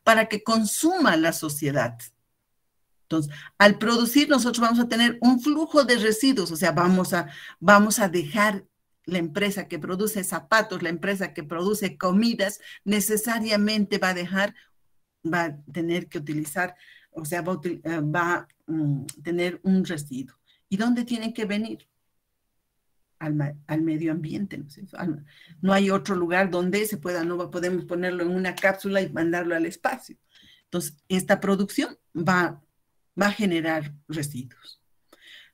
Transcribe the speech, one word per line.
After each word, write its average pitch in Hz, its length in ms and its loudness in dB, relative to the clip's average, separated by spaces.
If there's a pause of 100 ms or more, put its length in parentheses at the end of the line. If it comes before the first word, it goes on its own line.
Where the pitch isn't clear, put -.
para 220 260 4
que 208 140 -6
consuma 226 760 2
la 160 160 2
sociedad. 143 640 -4 (1080)
Entonces, 156 300 -4 (220)
al 208 220 6
producir 233 500 2
nosotros 247 320 2
vamos 233 180 4
a 240 120 2
tener 233 320 4
un 240 180 6
flujo 302 440 4
de 240 120 4
residuos, 214 540 2
o 165 60 -6
sea, 165 160 2
vamos 180 420 4
a, 170 140 0 (320)
vamos 202 380 6
a 196 120 2
dejar 190 560 0 (400)
la 175 100 -2
empresa 185 500 -2
que 170 120 -8
produce 185 460 -4
zapatos, 196 580 0
la 165 80 -2
empresa 185 420 -4
que 165 120 -10
produce 180 520 -2
comidas, 202 640 2 (240)
necesariamente 214 1120 0
va 190 140 2
a 185 40 0
dejar, 185 400 -2 (720)
va 170 180 0
a 151 120 -6 (160)
tener 170 360 -2
que 175 100 -8
utilizar, 151 560 -6 (360)
o 160 140 -12
sea, 170 160 -4
va 175 120 -2
a 180 40 -2
util-, 165 280 -6
eh, 165 160 -4
va 170 340 0
a, - 140 -6 (180)
mm, 147 380 -2 (180)
tener 175 400 -4
un 190 220 2
residuo. 147 520 -8 (320)
¿Y 196 80 -4
dónde 240 280 0
tienen 226 280 -6
que 220 140 -6
venir? 214 420 -6 (1300)
Al 151 160 -4
ma-, 147 200 -2 (120)
al 156 160 -2
medio 160 280 -2
ambiente, 175 480 -6
¿no - 80 -12
es - 80 -20
cierto? 196 240 -18
Al, 156 260 -6 (360)
no 190 120 2
hay 196 180 4
otro 190 260 0
lugar 180 340 2
donde 180 360 0
se 208 100 -6
pueda, 175 280 -4
no 175 120 -2
va, 175 140 -6
podemos 180 340 -2
ponerlo 180 400 -4
en 170 60 0
una 185 240 -2
cápsula 196 480 0
y 170 80 -4
mandarlo 170 440 0
al 165 120 0
espacio. - 500 -6 (480)
Entonces, - 320 -6 (120)
esta 190 320 2
producción 202 560 -2 (200)
va, 170 460 0 (580)
va 196 80 2
a 202 40 -2
generar 160 640 -2 (140)
residuos. - 720 -10 (720)